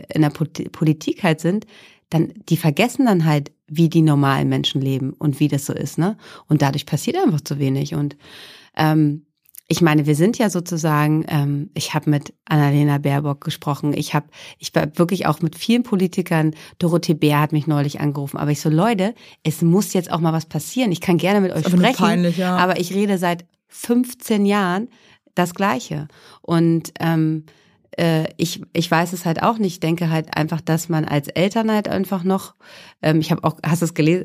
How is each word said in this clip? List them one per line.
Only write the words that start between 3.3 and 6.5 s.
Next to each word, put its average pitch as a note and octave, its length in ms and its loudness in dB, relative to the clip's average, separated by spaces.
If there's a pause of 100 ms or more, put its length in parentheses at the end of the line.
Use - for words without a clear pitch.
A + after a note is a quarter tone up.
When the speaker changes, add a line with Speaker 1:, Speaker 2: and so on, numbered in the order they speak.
Speaker 1:
wie D#3 220 2
die E3 120 4
normalen C#3+ 460 4
Menschen C3+ 340 0
leben C3+ 300 -2
und - 300 -2
wie D3 80 4
das C#3+ 160 -2
so C3+ 80 -4
ist, - 240 -8
ne? F#3 200 0 (300)
Und D3+ 140 2